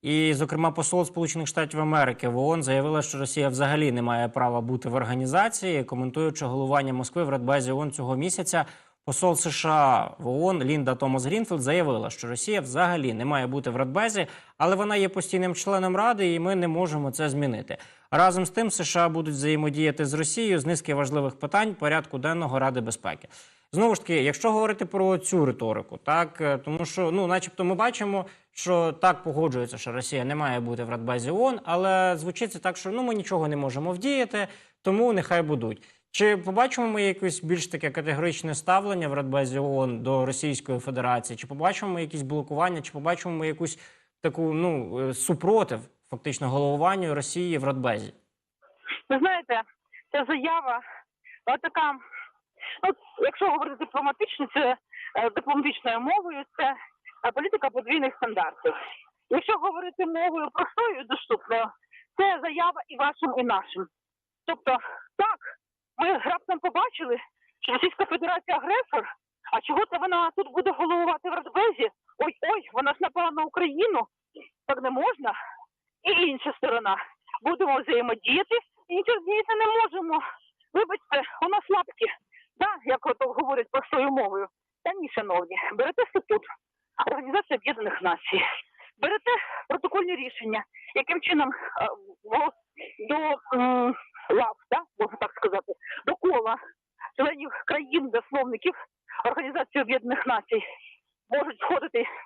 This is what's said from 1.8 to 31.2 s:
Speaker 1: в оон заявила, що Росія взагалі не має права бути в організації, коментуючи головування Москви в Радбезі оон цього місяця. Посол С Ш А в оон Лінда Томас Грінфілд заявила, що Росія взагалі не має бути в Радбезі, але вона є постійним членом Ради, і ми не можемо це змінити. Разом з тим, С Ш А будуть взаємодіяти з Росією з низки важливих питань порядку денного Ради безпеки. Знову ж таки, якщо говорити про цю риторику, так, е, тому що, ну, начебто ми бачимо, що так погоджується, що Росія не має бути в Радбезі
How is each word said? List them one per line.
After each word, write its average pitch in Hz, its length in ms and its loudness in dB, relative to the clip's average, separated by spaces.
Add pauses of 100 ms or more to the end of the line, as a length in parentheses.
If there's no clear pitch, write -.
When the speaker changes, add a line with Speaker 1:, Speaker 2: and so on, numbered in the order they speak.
Speaker 1:
в 120 100 0
оон 156 260 2
заявила, 139 380 2
що - 160 -6
Росія 139 320 0
взагалі 139 420 2
не 120 100 0
має 120 280 0
права 120 320 0
бути 123 280 -4
в 117 40 -4
організації, 135 880 0
коментуючи 147 640 -2
головування 135 480 0
Москви 127 300 -2
в 143 60 -2
Радбезі 131 420 2
оон 139 200 -2
цього 131 240 -4
місяця. 170 500 0 (400)
Посол 170 300 2
С 165 160 -2
Ш 160 180 -2
А 139 480 6
в - 100 -6
оон 156 360 0
Лінда 135 320 0
Томас 131 300 0
Грінфілд 180 360 -2
заявила, 131 480 2
що - 180 -10
Росія 180 340 -2
взагалі 143 520 0
не 113 120 -4
має 135 220 0
бути 131 220 -4
в 117 60 -4
Радбезі, 180 520 0 (300)
але 175 180 4
вона 208 200 0
є 196 140 2
постійним 185 460 -2
членом 185 400 0
Ради, 202 380 2
і 170 60 0
ми 185 160 0
не 175 120 0
можемо 151 440 0
це 156 180 -2
змінити. 135 480 -2 (340)
Разом 180 340 6
з - 40 -6
тим, 226 180 0
С 180 160 -2
Ш 170 220 4
А 170 40 4
будуть 156 240 -2
взаємодіяти 151 720 0
з 135 80 -2
Росією 170 460 0
з 135 60 -4
низки 160 280 -2
важливих 139 460 0
питань 202 360 0
порядку 151 420 0
денного 147 420 -2
Ради 131 220 0
безпеки. 104 460 -6 (440)
Знову 208 240 4
ж - 60 -8
таки, 165 200 0
якщо 147 300 2
говорити 214 340 0
про 190 320 2
цю 180 280 2
риторику, 110 520 -4
так, 160 440 0
е, 143 160 2
тому 156 280 -4
що, 165 260 -2
ну, 185 160 0
начебто 180 360 -2
ми 180 120 2
бачимо, 202 500 0 (280)
що 170 380 2
так 180 320 2
погоджується, 131 540 -2
що 120 140 -8
Росія 123 340 -4
не 143 100 -2
має 139 240 -2
бути 120 240 -4
в 117 60 -6
Радбезі 120 420 -2